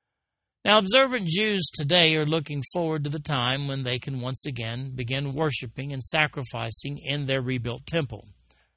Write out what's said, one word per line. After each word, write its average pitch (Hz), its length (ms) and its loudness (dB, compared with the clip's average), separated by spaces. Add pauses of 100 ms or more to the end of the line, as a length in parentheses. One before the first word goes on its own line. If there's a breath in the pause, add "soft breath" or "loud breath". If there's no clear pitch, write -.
(640)
Now, 208 140 8
observant 240 480 4
Jews 190 480 2
today 160 400 6
are 156 120 4
looking 147 360 0 (100)
forward 156 300 0
to 143 80 -4
the 156 80 -4
time 139 480 0
when 135 160 -4
they 123 160 -2
can 131 220 -6
once 127 260 -4
again 123 480 -6
begin 135 380 -4
worshiping 139 600 -4
and 131 80 -8
sacrificing 139 1000 -2
in 143 280 -4
their 135 160 0
rebuilt 123 440 -4
temple. 123 420 -4 (480 soft breath)